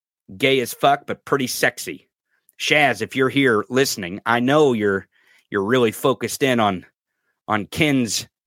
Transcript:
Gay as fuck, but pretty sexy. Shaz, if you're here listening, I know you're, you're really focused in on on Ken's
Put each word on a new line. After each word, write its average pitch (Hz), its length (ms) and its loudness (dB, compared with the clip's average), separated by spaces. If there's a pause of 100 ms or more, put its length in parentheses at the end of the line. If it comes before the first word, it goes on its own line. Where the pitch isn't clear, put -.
(360)
Gay 135 240 2
as 117 120 -6
fuck, - 340 2
but - 180 -10
pretty 135 220 -2
sexy. - 600 -4 (500)
Shaz, 135 440 2
if 107 140 -8
you're 131 120 2
here 127 400 2
listening, 123 560 -2
I 120 160 0
know 139 320 4
you're, 101 360 0 (420)
you're 101 140 -2
really 117 280 2
focused 123 500 -2
in 123 180 2
on 98 260 0 (600)
on 104 180 -2
Ken's 135 600 -2 (200)